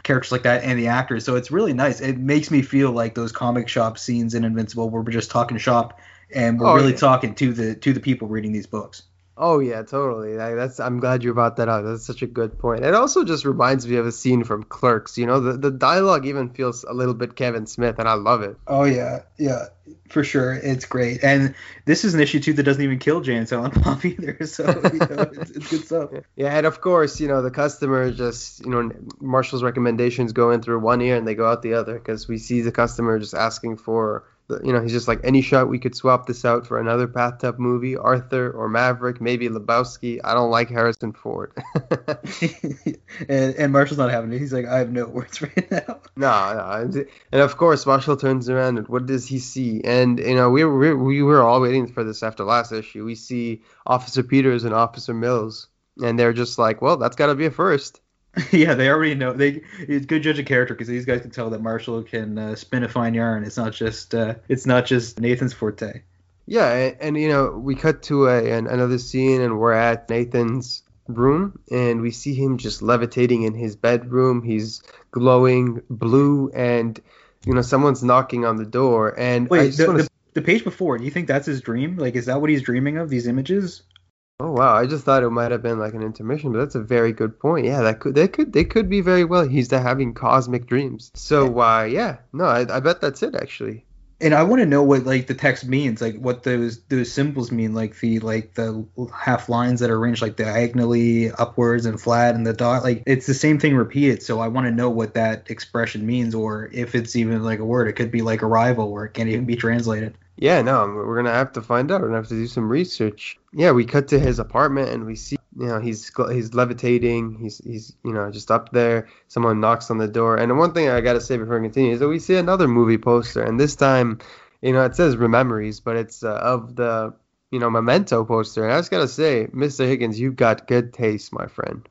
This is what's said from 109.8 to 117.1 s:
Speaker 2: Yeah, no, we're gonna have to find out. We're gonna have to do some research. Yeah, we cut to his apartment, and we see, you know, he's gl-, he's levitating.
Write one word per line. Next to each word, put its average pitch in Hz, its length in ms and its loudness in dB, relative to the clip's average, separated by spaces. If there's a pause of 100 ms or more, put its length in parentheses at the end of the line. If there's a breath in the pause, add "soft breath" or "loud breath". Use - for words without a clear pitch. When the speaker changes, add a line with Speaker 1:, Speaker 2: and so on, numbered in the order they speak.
Speaker 2:
Yeah, 147 260 4
no, 117 240 2
we're 104 300 -4
gonna 120 160 0
have 127 200 0
to 120 100 -8
find 120 300 0
out. 196 80 0
We're 165 80 -2
gonna 113 120 -2
have 110 80 -8
to 117 60 -8
do 113 120 -4
some 117 220 -4
research. 117 720 -4 (140)
Yeah, 165 200 6
we 123 120 4
cut 139 240 0
to 143 100 4
his 127 200 0
apartment, 135 500 0
and 117 160 -6
we 113 100 -10
see, 139 220 -10 (220)
you 123 80 -6
know, 117 120 -2
he's 110 320 -6
gl-, 120 240 -2
he's 117 200 -4
levitating. 120 840 0